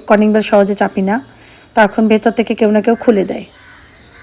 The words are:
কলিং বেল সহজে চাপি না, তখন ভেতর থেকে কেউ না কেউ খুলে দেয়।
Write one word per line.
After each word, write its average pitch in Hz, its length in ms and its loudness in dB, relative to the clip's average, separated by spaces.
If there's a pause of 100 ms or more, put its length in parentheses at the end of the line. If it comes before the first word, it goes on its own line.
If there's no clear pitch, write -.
কলিং 214 260 2
বেল 214 100 2
সহজে 202 320 2
চাপি 196 280 -2
না, 214 220 -4 (500)
তখন 220 340 2
ভেতর 220 220 0
থেকে 220 240 -4
কেউ 208 160 0
না 214 100 0
কেউ 233 140 0
খুলে 208 300 0
দেয়। - 200 -10 (800)